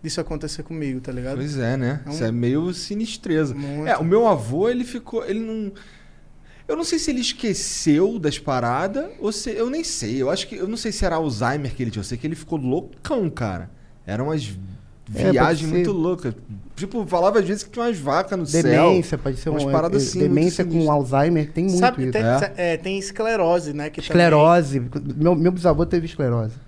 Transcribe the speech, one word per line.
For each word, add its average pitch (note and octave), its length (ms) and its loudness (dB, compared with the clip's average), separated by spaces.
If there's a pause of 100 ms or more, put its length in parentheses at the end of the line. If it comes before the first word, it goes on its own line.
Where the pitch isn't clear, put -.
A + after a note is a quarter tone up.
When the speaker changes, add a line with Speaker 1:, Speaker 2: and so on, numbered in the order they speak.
Speaker 1:
isso D#3 120 -4
acontecer D3+ 440 -8
comigo, C#3+ 360 -6
tá B2+ 120 -10
ligado? B2+ 260 -6
Speaker 2:
Pois C#3+ 200 -6
é, B2+ 200 0
né? C3 280 -2
Speaker 1:
É D3 40 -12
um C#3+ 40 -6
Speaker 2:
Isso D#3 100 -4
é A2+ 80 0
meio C3 420 0
sinistreza. F3 800 -2
Speaker 1:
Muito. C#3+ 340 -6
Speaker 2:
É, G3+ 100 2
o D#3 60 -2
meu G#3 240 4
avô, D3+ 420 0
ele B3 140 -2
ficou, A#3 420 -8
ele G3+ 140 -4
não, A3 320 -6 (960)
eu - 80 -2
não E4 80 -4
sei E4 160 -2
se D4+ 120 -2
ele B3+ 100 -2
esqueceu G3 960 0
das D#3 200 -2
paradas C#3+ 680 -2 (140)
ou G#3+ 120 -2
se, - 200 -6
eu A3+ 180 -2
nem D#4 140 -4
sei. B2 380 -4
Eu B2+ 80 0
acho F3+ 180 -2
que, - 80 -14
eu F#3 120 -4
não A3+ 100 -6
sei A3+ 140 -6
se - 140 -2
era E3+ 100 0
Alzheimer C3+ 600 -2
que - 80 -6
ele A2+ 80 -2
tinha. G#2 100 -6
Eu F#2+ 40 -6
sei A#2+ 120 -8
que A#2+ 100 -10
ele D#3+ 80 -4
ficou - 240 -8
loucão, E3+ 680 -4
cara. F#2 400 -6 (360)
Eram G#2+ 200 -4
umas D3+ 180 -4 (720)
Speaker 3:
É, - 80 -6
pode F#3+ 80 4
Speaker 2:
viagens D#3 380 2
Speaker 3:
ser. E3 60 -2
Speaker 2:
muito F3 160 2
loucas. F3 420 -2 (420)
Tipo, G3+ 320 -6
falava F#3 320 4
às G3 80 2
vezes G3+ 160 -4
que - 80 -16
tinha A#3 140 -4
umas A#3 120 0
vacas D#3+ 400 0
no E3+ 80 -2
céu, D3+ 180 2
Speaker 3:
Demência, F#3+ 540 4
pode C3+ 200 -4
ser - 120 -4
Speaker 2:
umas D3+ 140 0
Speaker 3:
um, C#3 80 0
Speaker 2:
paradas D#3+ 320 2
Speaker 3:
é, - 20 0
Speaker 2:
assim, F3+ 140 -4
muito F#3 140 4
Speaker 3:
demência F3 320 2
com E3+ 60 -4
Speaker 2:
sinistras. D#3+ 240 4
Speaker 3:
Alzheimer, D3 560 2
tem E3 140 -2
muito F3+ 140 2
Speaker 1:
Sabe, B3 240 4
Speaker 3:
isso. C3 80 -2
Speaker 1:
tem, G#3+ 100 0
Speaker 2:
É. A#2 180 4
Speaker 1:
sa-, - 180 -2
é, E3+ 200 0
tem F#3+ 220 -4
esclerose, F#3+ 760 0
né, D3 160 -6
que D3+ 120 -10
também - 80 -10 (160)
Speaker 3:
Esclerose. D#3 560 6 (340)
Meu, D#3 200 4
meu E3 160 4
bisavô E3+ 340 2
teve E3+ 200 0
esclerose. A#2 480 0 (140)